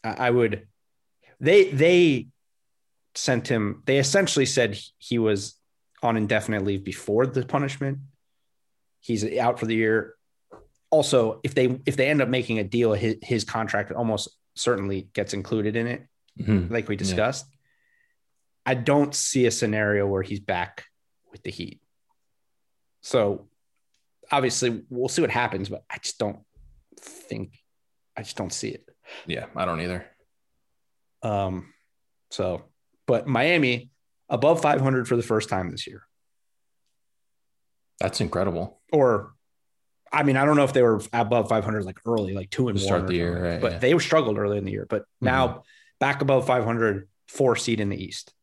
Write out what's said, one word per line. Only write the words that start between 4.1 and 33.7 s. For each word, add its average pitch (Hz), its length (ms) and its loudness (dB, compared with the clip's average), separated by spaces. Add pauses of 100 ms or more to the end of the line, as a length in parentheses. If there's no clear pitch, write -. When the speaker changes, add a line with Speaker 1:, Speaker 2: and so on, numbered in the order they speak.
Speaker 1:
said 107 320 0 (200)
he - 200 -4
was 107 380 0 (480)
on 117 140 2
indefinite 107 480 0
leave 98 180 -2
before 107 420 0
the 131 200 -4
punishment. 139 540 -4 (1000)
He's 107 260 -4 (120)
out 120 240 0
for 117 40 -4
the 113 100 0
year. 110 400 0 (760)
Also, 127 560 2
if 131 100 -4
they, 127 300 2
if 135 100 -2
they 131 140 2
end 147 120 2
up 120 60 2
making 120 320 -2
a 98 60 -2
deal, 117 260 2
his, 107 320 0
his 110 220 -2
contract 104 480 -4
almost 110 340 -4 (300)
certainly 98 560 -2
gets 101 200 -4
included 104 440 -4
in 117 100 -2
it, - 200 -8 (300)
Speaker 2:
Mm-hmm. 95 360 0
Speaker 1:
like 113 160 -4
we 104 60 -2
Speaker 2:
Yeah. 98 40 -10
Speaker 1:
discussed. 98 460 -2 (1200)
I 131 80 0
don't 143 420 2
see - 300 0
a 113 60 4
scenario 104 540 0
where 98 160 0
he's 98 200 -6
back 90 420 -6 (480)
with - 120 -20
the - 80 -10
Heat. - 280 -12 (1200)
So 104 480 -2 (840)
obviously 123 600 0
we'll 127 180 -4
see - 140 0
what 127 100 0
happens, 98 380 -2
but - 200 -12
I - 100 -12
just - 200 -10
don't 104 200 -4 (600)
think, - 540 -14 (640)
I - 80 -12
just - 140 -14
don't 92 160 -8
see - 160 -8
it. - 180 -14 (380)
Speaker 2:
Yeah, 69 200 -8 (100)
I 92 100 -2
don't 85 160 -4
either. 90 240 -6 (1200)
Speaker 1:
Um, 98 500 -4 (560)
so, 90 360 -6 (420)
but 117 200 2
Miami 131 600 2 (400)